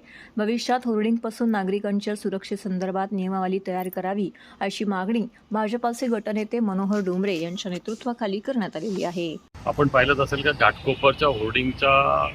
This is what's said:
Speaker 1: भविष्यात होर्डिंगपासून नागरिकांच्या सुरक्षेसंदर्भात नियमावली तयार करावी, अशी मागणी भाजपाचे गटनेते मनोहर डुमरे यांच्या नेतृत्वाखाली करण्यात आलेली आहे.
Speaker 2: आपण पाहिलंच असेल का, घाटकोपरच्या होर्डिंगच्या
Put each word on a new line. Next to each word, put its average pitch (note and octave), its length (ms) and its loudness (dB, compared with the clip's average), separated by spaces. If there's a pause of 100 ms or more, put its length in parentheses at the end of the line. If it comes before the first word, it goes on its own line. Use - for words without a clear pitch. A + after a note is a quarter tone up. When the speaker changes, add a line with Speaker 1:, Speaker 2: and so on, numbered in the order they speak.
(380)
Speaker 1:
भविष्यात A#3 480 0
होर्डिंगपासून A3+ 640 0
नागरिकांच्या G3+ 640 0
सुरक्षेसंदर्भात F#3+ 960 -2
नियमावली F#3+ 560 0
तयार F#3 220 -2
करावी, F#3 400 -2 (300)
अशी G3 260 -2
मागणी G3 400 0 (260)
भाजपाचे A#3 560 -2
गटनेते G#3+ 520 -2
मनोहर G3 400 0
डुमरे F#3 360 0
यांच्या F3 360 -6
नेतृत्वाखाली G#3+ 680 -6
करण्यात A3 360 -4
आलेली F3 280 -4
आहे. E3+ 320 -4 (300)
Speaker 2:
आपण C#3+ 220 2
पाहिलंच C3+ 320 4
असेल C#3 220 0
का, D3 100 4
घाटकोपरच्या C3 760 2
होर्डिंगच्या C3+ 1080 2